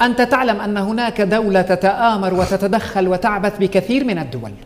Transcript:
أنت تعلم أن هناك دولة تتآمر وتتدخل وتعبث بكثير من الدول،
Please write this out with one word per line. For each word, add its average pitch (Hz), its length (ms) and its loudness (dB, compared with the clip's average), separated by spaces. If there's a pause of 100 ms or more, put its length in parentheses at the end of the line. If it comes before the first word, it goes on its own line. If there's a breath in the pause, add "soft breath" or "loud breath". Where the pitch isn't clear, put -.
أنت 240 200 2
تعلم 240 380 0
أن 208 180 -4
هناك 220 440 -2
دولة 202 400 2
تتآمر 190 720 2
وتتدخل 190 760 0
وتعبث 196 520 0
بكثير 196 440 2
من 214 140 -2
الدول، 120 340 -8 (140)